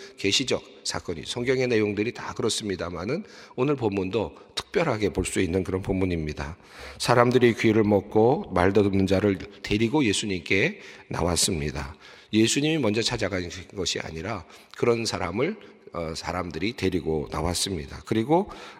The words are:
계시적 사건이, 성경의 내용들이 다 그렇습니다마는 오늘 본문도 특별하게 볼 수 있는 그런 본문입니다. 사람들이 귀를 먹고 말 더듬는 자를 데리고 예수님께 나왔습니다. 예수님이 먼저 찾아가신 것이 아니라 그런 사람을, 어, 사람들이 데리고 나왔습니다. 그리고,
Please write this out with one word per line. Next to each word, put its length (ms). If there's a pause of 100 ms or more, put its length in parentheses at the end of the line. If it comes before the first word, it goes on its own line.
(180)
계시적 440 (220)
사건이, 400
성경의 440
내용들이 440
다 220
그렇습니다마는 920 (320)
오늘 200
본문도 600 (180)
특별하게 560
볼 140
수 160
있는 240
그런 180
본문입니다. 720 (420)
사람들이 560
귀를 300
먹고 680
말 200
더듬는 340
자를 320 (240)
데리고 420
예수님께 760 (280)
나왔습니다. 880 (360)
예수님이 460
먼저 240
찾아가신 480 (260)
것이 220
아니라 460 (320)
그런 300
사람을, 500 (360)
어, 220
사람들이 600
데리고 580
나왔습니다. 720
그리고, 420 (320)